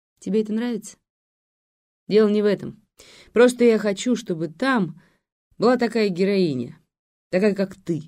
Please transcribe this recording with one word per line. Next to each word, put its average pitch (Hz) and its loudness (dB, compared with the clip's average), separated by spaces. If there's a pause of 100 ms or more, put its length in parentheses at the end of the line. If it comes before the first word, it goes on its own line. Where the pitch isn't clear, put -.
(200)
Тебе 214 -2
это 214 -8
нравится? 233 -8 (1080)
Дело 208 4
не 208 0
в - 2
этом. 185 -4 (480)
Просто 247 4
я 226 4
хочу, 208 -2
чтобы 170 -6
там... 226 -2 (560)
Была 247 2
такая 226 0
героиня, 175 -2 (520)
такая, 190 2
как 196 -4
ты. 160 -6